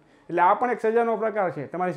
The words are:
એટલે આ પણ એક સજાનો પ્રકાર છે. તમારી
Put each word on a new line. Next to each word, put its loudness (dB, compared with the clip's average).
એટલે 0
આ 6
પણ 0
એક -4
સજાનો 2
પ્રકાર -2
છે. -8
તમારી -4